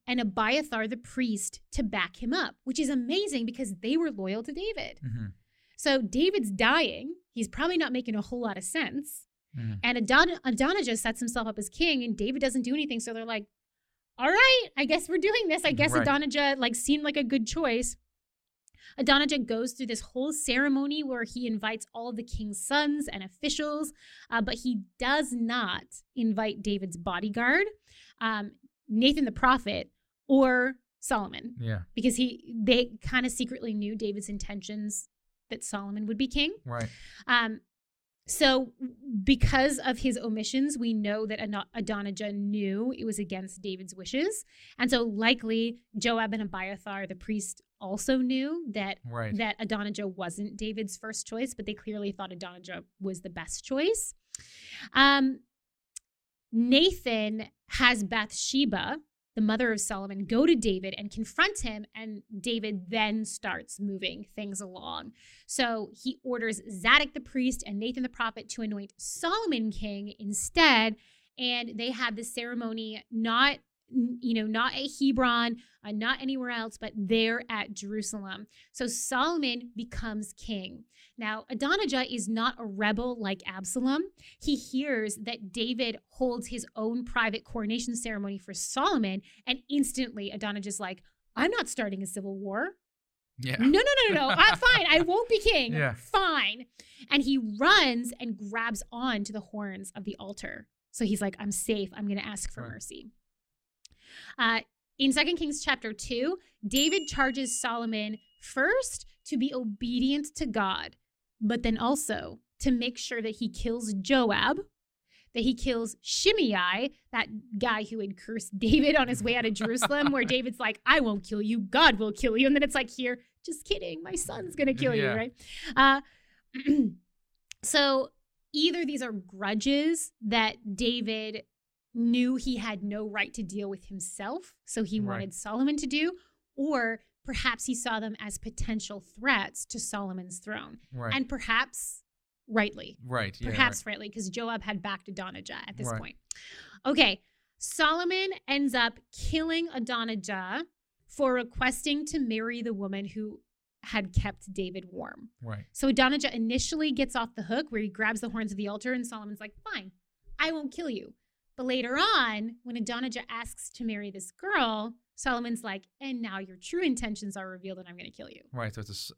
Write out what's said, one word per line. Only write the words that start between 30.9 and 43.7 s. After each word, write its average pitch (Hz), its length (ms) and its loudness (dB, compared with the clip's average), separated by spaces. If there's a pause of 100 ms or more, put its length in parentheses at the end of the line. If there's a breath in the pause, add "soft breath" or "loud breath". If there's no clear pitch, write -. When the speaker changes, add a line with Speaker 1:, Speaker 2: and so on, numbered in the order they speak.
Speaker 1:
Solomon. 214 600 -4
Speaker 2:
Yeah. 110 220 -2 (140)
Speaker 1:
Because 240 200 2
he, 240 400 -2
they 240 360 4 (100)
kinda 254 280 2
secretly 240 440 -6
knew 208 220 -4
David's 208 340 -6
intentions 208 800 -8 (400)
that - 140 -10
Solomon 202 440 -6
would 220 100 -2
be 262 100 2
king. 294 260 0 (120)
Speaker 2:
Right. 120 240 -4 (380 loud breath)
Speaker 1:
Um, 233 340 2 (680)
so 262 440 4 (500)
because 269 560 6
of 254 200 0
his 254 180 2
omissions, 247 600 0
we 233 160 0
know 214 320 0
that 214 140 -4
Ano-, 208 240 -4 (100)
Adonijah 202 600 -4
knew 202 640 0
it - 80 -6
was 214 140 -2
against 190 420 -8
David's 185 340 -10